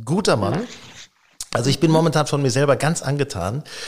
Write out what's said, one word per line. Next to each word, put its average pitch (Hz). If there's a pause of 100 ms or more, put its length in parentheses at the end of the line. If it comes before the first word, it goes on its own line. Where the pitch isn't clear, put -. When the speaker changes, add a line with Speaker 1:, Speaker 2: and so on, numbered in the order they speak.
Speaker 1:
guter 175
Mann. 98
Speaker 2:
Ja. 170 (960)
Speaker 1:
Also 120
ich 139
bin 160
momentan 160
von 143
mir 135
selber 139
ganz 156
angetan, 135 (260)